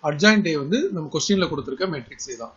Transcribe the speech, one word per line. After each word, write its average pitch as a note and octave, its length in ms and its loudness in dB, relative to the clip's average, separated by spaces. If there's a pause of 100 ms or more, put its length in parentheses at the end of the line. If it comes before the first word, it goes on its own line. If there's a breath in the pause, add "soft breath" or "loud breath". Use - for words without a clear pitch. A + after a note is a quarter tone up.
adjoint F#3 420 6
A D3+ 120 0
வந்து F3+ 160 0 (160)
நம்ம D#3 180 -6
கொஸ்டின்ல F3+ 380 2
கொடுத்திருக்க C#3 420 -4
matrix C3+ 400 -12
A A#2 80 -12
தான். A2+ 160 -14